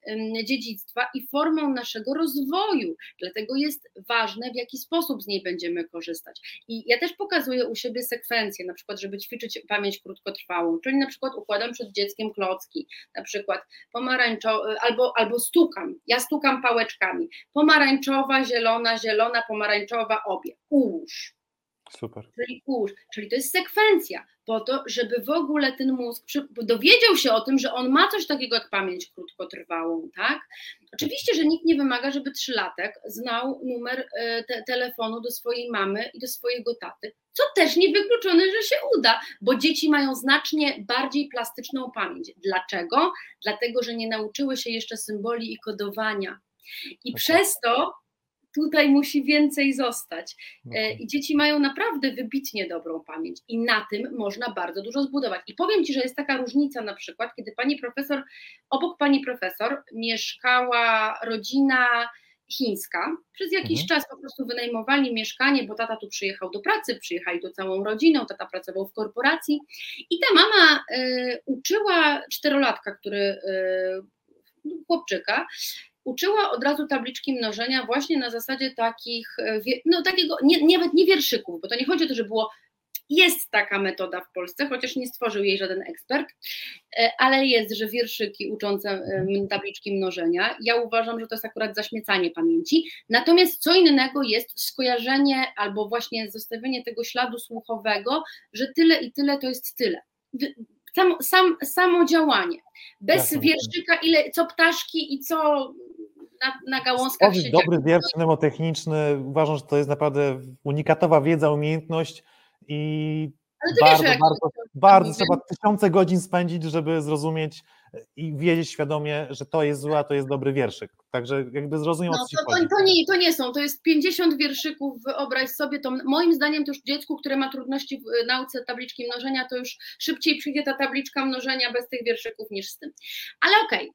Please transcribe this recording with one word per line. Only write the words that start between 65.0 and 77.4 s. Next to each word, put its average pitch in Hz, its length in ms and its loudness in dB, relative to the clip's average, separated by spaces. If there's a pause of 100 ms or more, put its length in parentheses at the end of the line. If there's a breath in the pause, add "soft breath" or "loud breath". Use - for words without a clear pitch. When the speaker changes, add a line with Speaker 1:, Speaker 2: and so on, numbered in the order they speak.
Speaker 1:
mieszkanie, 254 500 0
bo 202 100 -10
tata 226 220 -4
tu 208 120 -12
przyjechał 196 420 -6
do 202 100 -6
pracy, 427 420 0
przyjechali 175 380 -6
tu 180 100 -12
całą 190 340 -4
rodziną, 240 420 4
tata - 200 -10
pracował 190 420 -8
w - 60 -20
korporacji 285 640 0 (500 loud breath)
i 349 100 -2
ta 508 140 4
mama, 339 580 6
e, 254 540 -2
uczyła 320 760 2 (100)
czterolatka, 269 640 0
który, 202 220 -6
e, 190 840 -2 (840)
chłopczyka, 240 600 -2 (580 loud breath)
uczyła 381 460 0
od 240 140 -4
razu 285 240 0
tabliczki 262 460 -4
mnożenia 233 520 -2